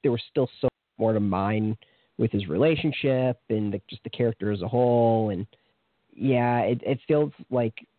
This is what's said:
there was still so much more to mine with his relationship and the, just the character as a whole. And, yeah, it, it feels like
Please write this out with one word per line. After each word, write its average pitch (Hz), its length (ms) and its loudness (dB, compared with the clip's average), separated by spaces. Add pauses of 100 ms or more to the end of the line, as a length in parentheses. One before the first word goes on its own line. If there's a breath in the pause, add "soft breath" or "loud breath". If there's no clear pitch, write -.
there 139 80 2
was 117 180 -2
still 127 200 0 (100)
so - 60 -2
much - 320 -6
more 110 160 2
to 104 80 0
mine 104 560 0 (400 soft breath)
with 113 140 0
his 101 160 -4
relationship 131 920 0 (100)
and 107 240 -2
the, 98 160 -6
just - 140 -16
the 107 60 -12
character 110 420 -2
as 98 100 -4
a 87 60 -6
whole. 117 640 2
And, 95 140 -4 (680 soft breath)
yeah, 120 460 0
it, 113 260 0
it 131 220 -2
feels 147 240 2 (180)
like 120 360 -2 (140)